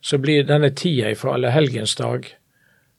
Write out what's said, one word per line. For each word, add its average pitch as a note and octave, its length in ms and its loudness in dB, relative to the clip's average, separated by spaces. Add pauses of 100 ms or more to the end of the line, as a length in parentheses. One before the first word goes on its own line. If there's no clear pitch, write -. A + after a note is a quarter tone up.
så - 180 0
blir C#3+ 300 2
denne D3 240 4
tida C#3 380 -2 (100)
fra C3+ 160 -2
allehelgensdag B2 960 -2 (680)